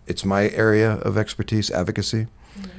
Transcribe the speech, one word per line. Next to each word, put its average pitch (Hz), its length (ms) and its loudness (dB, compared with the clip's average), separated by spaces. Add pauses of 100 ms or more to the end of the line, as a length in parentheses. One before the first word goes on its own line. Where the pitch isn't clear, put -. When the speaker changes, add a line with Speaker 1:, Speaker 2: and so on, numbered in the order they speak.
Speaker 1:
it's - 180 -6
my 98 240 2
area 107 460 4
of 101 240 -2
expertise, 107 520 -2
advocacy. 107 560 -2 (320)
Speaker 2:
Mm-hmm. 190 100 -12 (100)